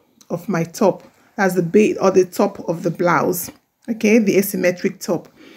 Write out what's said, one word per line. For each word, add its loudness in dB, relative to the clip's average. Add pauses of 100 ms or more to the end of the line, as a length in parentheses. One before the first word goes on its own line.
(300)
of -8
my -2
top, -2 (340)
that's 0
the 2
base 2
or 2
the 4
top -4
of -6
the -2
blouse, 0 (400)
okay, 2
the 2
asymmetric -2
top, -6 (280)